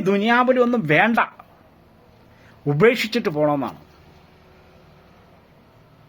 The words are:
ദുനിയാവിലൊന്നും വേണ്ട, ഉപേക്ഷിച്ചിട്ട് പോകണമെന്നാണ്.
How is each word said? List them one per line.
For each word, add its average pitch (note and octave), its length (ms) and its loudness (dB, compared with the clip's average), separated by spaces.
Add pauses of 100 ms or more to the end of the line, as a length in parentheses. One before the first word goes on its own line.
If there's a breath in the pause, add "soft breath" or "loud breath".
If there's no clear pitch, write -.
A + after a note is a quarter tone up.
ദുനിയാവിലൊന്നും A#3+ 760 2 (120)
വേണ്ട, A3 260 2 (1500 soft breath)
ഉപേക്ഷിച്ചിട്ട് G#3 640 0
പോകണമെന്നാണ്. D3 500 -2 (2250)